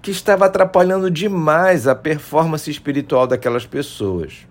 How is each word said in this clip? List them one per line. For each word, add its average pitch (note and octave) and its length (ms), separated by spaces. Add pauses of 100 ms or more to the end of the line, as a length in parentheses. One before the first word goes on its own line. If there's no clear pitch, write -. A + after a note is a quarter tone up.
que G3+ 120
estava G3 340
atrapalhando F#3 640
demais E3+ 760
a C3 80
performance D3+ 720
espiritual C3+ 560
daquelas A#2+ 400
pessoas. G2 680 (160)